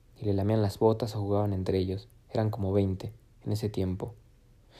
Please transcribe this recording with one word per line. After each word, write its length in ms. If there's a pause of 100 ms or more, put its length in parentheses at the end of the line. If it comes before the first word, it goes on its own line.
(160)
y 100
le 80
lamían 280
las 160
botas 380
o 60
jugaban 320
entre 260
ellos. 280 (220)
Eran 220
como 200
veinte 400 (320)
en 80
ese 180
tiempo. 440 (680)